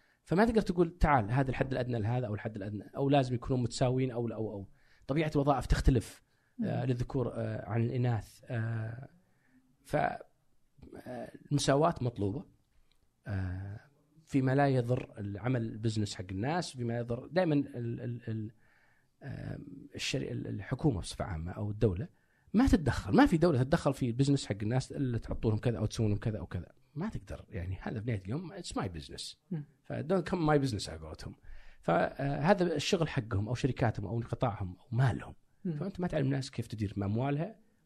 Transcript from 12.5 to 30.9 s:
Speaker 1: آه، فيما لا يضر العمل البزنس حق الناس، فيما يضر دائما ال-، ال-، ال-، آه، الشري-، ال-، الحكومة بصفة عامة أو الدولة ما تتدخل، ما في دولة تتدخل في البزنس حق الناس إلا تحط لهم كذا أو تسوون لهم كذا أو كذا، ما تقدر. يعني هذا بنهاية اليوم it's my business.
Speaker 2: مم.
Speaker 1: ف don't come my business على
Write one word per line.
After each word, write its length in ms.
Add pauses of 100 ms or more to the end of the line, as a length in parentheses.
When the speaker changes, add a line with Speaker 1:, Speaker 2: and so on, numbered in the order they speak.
Speaker 1:
آه، 520 (460)
فيما 300
لا 120
يضر 500
العمل 440
البزنس 540
حق 160
الناس، 460
فيما 200
يضر 300
دائما 280
ال-، 460
ال-، 260
ال-، 240 (720)
آه، 360 (360)
الشري-، 360
ال-، 160
الحكومة 540
بصفة 240
عامة 260
أو 200
الدولة 360 (460)
ما 140
تتدخل، 480
ما 100
في 120
دولة 260
تتدخل 300
في 120
البزنس 400
حق 160
الناس 300
إلا 260
تحط 280
لهم 120
كذا 200
أو 80
تسوون 240
لهم 100
كذا 200
أو 60
كذا، 260 (240)
ما 140
تقدر. 400
يعني 320
هذا 180
بنهاية 220
اليوم 320
it's 280
my 40
business. 500 (160)
Speaker 2:
مم. 140 (180)
Speaker 1:
ف 100
don't 360
come 100 (100)
my 180
business 220
على 100